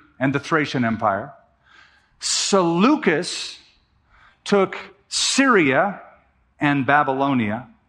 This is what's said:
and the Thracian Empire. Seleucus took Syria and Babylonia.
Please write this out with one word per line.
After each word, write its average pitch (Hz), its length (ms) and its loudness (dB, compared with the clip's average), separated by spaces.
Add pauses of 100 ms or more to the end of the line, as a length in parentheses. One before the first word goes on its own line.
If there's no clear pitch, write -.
(220)
and 135 120 0
the 139 60 -4
Thracian 139 460 -2
Empire. 110 480 -2 (880)
Seleucus 180 1400 0 (840)
took 190 320 0 (320)
Syria 190 920 2 (600)
and 143 240 0
Babylonia. 135 800 0 (220)